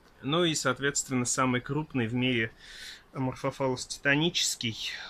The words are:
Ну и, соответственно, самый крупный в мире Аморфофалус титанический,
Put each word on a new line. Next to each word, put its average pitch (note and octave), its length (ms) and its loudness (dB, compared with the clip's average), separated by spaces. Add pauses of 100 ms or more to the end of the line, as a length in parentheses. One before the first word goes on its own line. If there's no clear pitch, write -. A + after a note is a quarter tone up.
(240)
Ну D#3+ 220 2
и, D#3+ 100 2
соответственно, C3 680 0
самый B2 360 2
крупный C#3 460 -2
в A#2 80 -4
мире B2 380 2 (640)
Аморфофалус C3 680 -2
титанический, - 1040 0 (180)